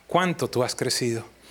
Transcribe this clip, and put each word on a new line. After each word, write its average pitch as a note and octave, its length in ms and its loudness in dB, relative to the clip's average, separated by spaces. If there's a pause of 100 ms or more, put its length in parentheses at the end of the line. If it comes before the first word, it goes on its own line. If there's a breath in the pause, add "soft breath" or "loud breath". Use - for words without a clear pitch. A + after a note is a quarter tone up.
cuánto E3+ 400 2
tú B2 160 0
has A#2 100 -4
crecido. A#2 500 -2 (260 loud breath)